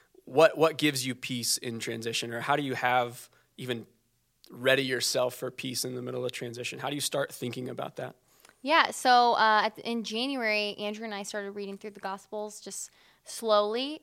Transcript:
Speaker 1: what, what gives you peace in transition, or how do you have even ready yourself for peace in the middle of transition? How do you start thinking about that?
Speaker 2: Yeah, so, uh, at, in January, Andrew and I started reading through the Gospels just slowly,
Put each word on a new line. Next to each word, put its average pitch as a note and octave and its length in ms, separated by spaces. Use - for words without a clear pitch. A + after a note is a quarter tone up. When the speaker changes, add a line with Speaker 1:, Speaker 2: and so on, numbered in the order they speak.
Speaker 1:
what, D3 320
what D#3 200
gives C#3 300
you B2 80
peace B2 420
in A2+ 220
transition, A#2 540
or A#2 80
how C#3+ 160
do D3 40
you C3+ 120
have B2 560
even A#2+ 320
ready C3 320
yourself B2+ 520
for C3 140
peace B2+ 360
in B2+ 100
the B2 60
middle B2+ 240
of A#2+ 80
transition? A#2+ 460
How C3 100
do D3 60
you C#3 60
start - 320
thinking B2 360
about - 260
that? C3 200
Speaker 2:
Yeah, C#4+ 300
so, B3 440
uh, G#3+ 300
at, A3 140
in A#3 240
January, G#3+ 760
Andrew G#3+ 280
and G#3+ 100
I G3+ 80
started G3+ 280
reading G3 260
through G#3+ 140
the G3+ 100
Gospels G#3 580
just - 320
slowly, A3+ 800